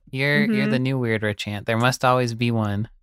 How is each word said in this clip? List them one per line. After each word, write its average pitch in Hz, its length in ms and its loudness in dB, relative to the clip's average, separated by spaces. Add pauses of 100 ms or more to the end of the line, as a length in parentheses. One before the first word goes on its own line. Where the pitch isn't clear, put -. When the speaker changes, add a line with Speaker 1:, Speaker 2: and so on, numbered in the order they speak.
Speaker 1:
You're, 143 360 0
you're 220 180 2
Speaker 2:
Mm-hmm. 139 80 0
Speaker 1:
the 131 80 2
new 131 180 0
weird 113 240 0
rich 104 260 -4
aunt. 104 200 -8
There 113 100 2
must 123 260 0
always 127 300 2
be 120 160 -2
one 107 400 -2 (140)